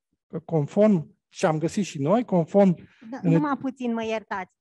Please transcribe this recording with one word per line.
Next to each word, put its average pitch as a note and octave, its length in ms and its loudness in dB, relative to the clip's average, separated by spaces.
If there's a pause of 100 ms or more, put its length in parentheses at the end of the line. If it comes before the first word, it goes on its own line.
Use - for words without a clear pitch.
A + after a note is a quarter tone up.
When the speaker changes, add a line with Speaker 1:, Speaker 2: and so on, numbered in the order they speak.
(260)
Speaker 1:
că E3 140 -12
conform, E3 760 0 (120)
și - 180 -2
am D#3 120 0
găsit E3+ 260 -2
și D#3 160 -10
noi, G3 240 0
conform F#3 640 2 (220)
Speaker 2:
Da, B3+ 120 -12
Speaker 1:
în F3 80 0
Speaker 2:
numai C4+ 260 2
puțin, B3+ 360 -6
mă A3+ 120 -4
iertați. G#3 560 -8